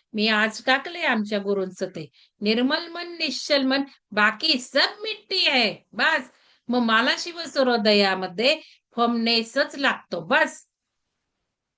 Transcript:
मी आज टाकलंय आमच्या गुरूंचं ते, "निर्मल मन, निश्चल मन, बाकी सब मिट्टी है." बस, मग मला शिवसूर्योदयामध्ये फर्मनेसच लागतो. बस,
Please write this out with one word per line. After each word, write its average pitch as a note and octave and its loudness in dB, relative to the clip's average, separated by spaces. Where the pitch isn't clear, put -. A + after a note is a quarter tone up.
मी G#3+ 0
आज G#3+ 0
टाकलंय E4 0
आमच्या G#3+ 0
गुरूंचं G3 -4
ते, E3 -12
"निर्मल B3+ 0
मन, F4 -10
निश्चल D4+ -2
मन, C4 2
बाकी G#3+ 0
सब F4 -2
मिट्टी G#4 -6
है." B3+ 2
बस, C#4 -2
मग A#3+ 0
मला A#3 2
शिवसूर्योदयामध्ये A3+ 2
फर्मनेसच A#3 0
लागतो. A#3 -4
बस, C4 -2